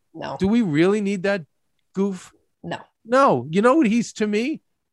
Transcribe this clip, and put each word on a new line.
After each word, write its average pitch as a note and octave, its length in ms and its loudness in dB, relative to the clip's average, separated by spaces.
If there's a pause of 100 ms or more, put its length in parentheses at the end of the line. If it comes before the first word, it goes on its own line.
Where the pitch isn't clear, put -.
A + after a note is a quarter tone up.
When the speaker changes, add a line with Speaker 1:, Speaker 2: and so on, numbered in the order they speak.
(140)
Speaker 1:
No. D3 240 -10
Speaker 2:
Do F#3 100 0
we A#3 140 4
really F#3 380 2
need G3+ 240 -4
that G3 200 -2 (500)
goof? F#3+ 380 -4 (300)
Speaker 1:
No. E3+ 160 -10 (260)
Speaker 2:
No. A3+ 460 2
You F#3 120 0
know B3+ 140 4
what D#4+ 100 4
he's A3 280 0
to G#3+ 120 -4
me? A#3 340 -4 (320)